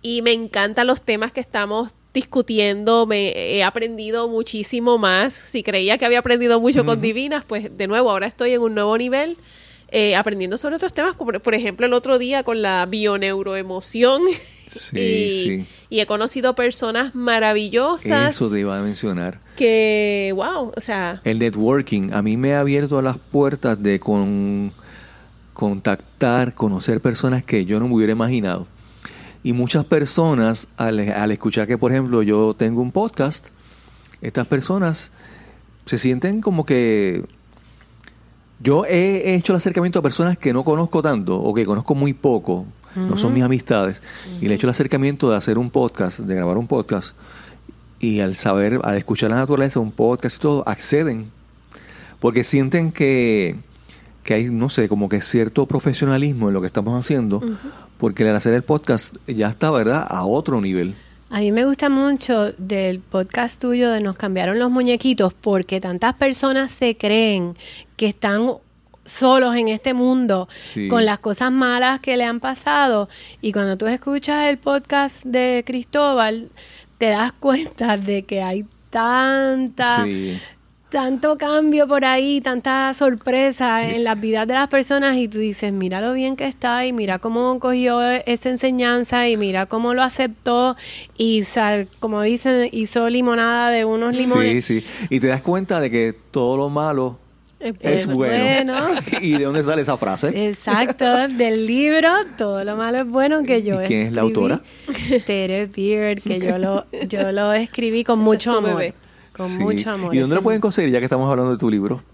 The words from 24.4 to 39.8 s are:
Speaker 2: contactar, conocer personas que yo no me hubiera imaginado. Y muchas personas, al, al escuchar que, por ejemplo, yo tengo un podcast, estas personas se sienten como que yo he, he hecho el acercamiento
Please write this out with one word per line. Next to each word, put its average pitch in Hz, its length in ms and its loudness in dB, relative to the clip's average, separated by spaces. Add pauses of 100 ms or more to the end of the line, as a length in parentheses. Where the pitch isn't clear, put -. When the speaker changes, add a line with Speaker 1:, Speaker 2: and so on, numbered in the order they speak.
Speaker 2:
contactar, 120 960 0
conocer 107 480 -2
personas 127 420 0
que 101 220 0
yo 107 160 0
no 123 80 0
me 120 60 2
hubiera 110 180 4
imaginado. 110 520 -2 (800)
Y 123 80 -2
muchas 123 320 0
personas, 143 960 2
al, 113 220 0 (100)
al 104 220 0
escuchar 104 360 -2
que, 120 100 0
por 123 140 2
ejemplo, 127 320 2
yo 107 340 4
tengo 113 240 0
un 127 120 -4
podcast, 170 540 -2 (760)
estas 123 260 -4
personas 165 640 -2 (760)
se - 120 -4
sienten 131 420 0
como 180 260 0
que 104 600 2 (1400)
yo 143 240 4
he, 185 460 2
he 185 40 4
hecho 175 160 0
el 185 60 4
acercamiento 175 420 0